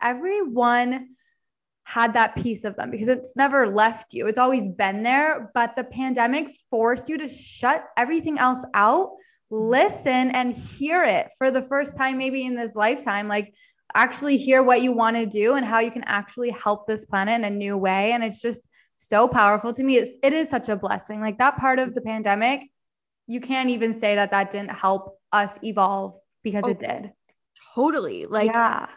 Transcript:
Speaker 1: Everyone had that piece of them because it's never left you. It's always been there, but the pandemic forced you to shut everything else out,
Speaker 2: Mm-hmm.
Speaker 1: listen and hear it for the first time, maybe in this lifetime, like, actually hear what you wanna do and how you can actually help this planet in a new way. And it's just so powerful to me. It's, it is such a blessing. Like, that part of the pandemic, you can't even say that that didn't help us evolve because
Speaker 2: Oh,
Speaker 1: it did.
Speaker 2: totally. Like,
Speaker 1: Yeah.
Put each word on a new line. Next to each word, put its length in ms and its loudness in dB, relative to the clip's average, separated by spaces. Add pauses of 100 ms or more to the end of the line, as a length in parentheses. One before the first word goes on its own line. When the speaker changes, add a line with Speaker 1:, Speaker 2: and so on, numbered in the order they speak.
Speaker 1:
Everyone 1040 0 (760)
had 280 0
that 240 2
piece 280 -4
of 120 -8
them 140 -6
because 180 -4
it's 260 -2
never 340 4
left 440 2
you. 140 -4
It's 120 -2
always 300 2
been 340 -2
there, 520 0
but 200 0
the 100 -4
pandemic 680 -2 (160)
forced 380 0
you 100 -4
to 100 -10
shut 580 -4 (100)
everything 420 0
else 240 2 (120)
out, 380 4 (380)
Speaker 2:
Mm-hmm. 60 -6
Speaker 1:
listen 760 2
and 220 -2
hear 500 -2
it 340 2
for 120 2
the 120 0
first 340 -4
time, 220 -2
maybe 260 -4
in 120 -6
this 180 -6
lifetime, 540 0
like, 260 -4 (400)
actually 420 2
hear 260 4
what 200 4
you 100 2
wanna 320 0
do 300 0
and 100 0
how 140 0
you 140 2
can 120 -10
actually 460 -4
help 360 -4
this 180 -4
planet 320 0
in 80 -2
a 60 -2
new 280 -4
way. 340 2
And 120 -2
it's 180 -6
just 260 -6 (280)
so 320 4
powerful 440 4
to 120 -6
me. 140 4
It's, 240 0
it 100 6
is 180 0
such 180 -4
a 80 0
blessing. 440 -4
Like, 180 -4
that 180 4
part 220 2
of 160 -2
the 60 -4
pandemic, 680 0 (600)
you 120 -8
can't 300 -2
even 300 -2
say 160 2
that 160 0
that 180 0
didn't 220 -8
help 480 -4 (120)
us 300 0
evolve 560 -2 (240)
because 240 -2
Speaker 2:
Oh, 40 2
Speaker 1:
it 100 -4
did. 320 -8 (640)
Speaker 2:
totally. 520 0
Like, 240 0
Speaker 1:
Yeah. 460 0